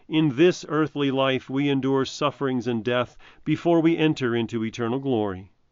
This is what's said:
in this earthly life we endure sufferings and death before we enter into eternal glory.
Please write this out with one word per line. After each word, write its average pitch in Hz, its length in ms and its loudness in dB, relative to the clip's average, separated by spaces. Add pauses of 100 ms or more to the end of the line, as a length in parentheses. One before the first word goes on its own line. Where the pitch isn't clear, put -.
in 156 260 2
this 170 340 2
earthly 143 440 -2
life 135 360 0
we 139 200 0
endure 135 360 2
sufferings 131 640 -4
and 117 160 -2
death 123 340 -2 (280)
before 165 340 2
we 165 180 4
enter 139 380 0
into 117 300 -2
eternal 117 340 -4
glory. 107 540 -2 (200)